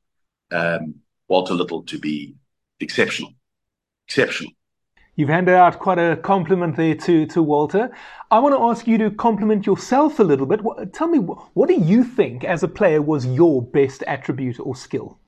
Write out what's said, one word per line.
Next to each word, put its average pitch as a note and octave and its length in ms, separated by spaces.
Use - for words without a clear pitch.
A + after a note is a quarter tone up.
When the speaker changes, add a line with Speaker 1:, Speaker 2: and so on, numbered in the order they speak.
Speaker 1:
um, E2+ 460
Walter F#2 260
Little E2+ 300
to - 140
be D2 380
exceptional. - 540
Exceptional. - 460
Speaker 2:
You've C#3+ 140
handed F3+ 240
out F3 240
quite F#3 200
a E3+ 180
compliment F3 600
there D#3+ 180
to, D#3 320
to E3 160
Walter. D3+ 480
I A3 80
want C#4 160
to B3+ 80
ask A#3 240
you A3+ 120
to G#3+ 120
compliment G#3+ 560
yourself C#4+ 520
a A3+ 60
little C#3 220
bit. G#3 160
Wha-, G#3+ 300
tell D#4+ 160
me, E4+ 100
wh-, - 380
what D4 120
do F#4+ 60
you A3 300
think B2+ 400
as F3 180
a F3+ 60
player E3+ 320
was D3 240
your C3 380
best C3+ 440
attribute C3 540
or B2+ 140
skill? - 540